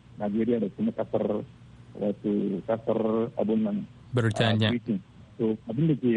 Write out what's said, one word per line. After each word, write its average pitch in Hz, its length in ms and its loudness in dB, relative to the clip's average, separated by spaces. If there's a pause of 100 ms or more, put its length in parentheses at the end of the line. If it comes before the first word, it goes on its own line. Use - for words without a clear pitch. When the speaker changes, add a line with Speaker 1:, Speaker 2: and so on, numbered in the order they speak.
(200)
Speaker 1:
Najeriya 110 420 0
da 104 60 0 (100)
kuma 113 140 0
ƙasar, 107 520 -2 (560)
wato, 104 320 -2 (360)
ƙasar 113 720 0
abun 110 260 2
nan, 104 240 -2 (280)
Speaker 2:
Birtaniya. 113 520 2
Speaker 1:
a, 113 40 2
Britain. 117 300 -2 (360)
To, 110 200 0 (100)
abin 139 200 0
da 151 80 4
ke 120 220 2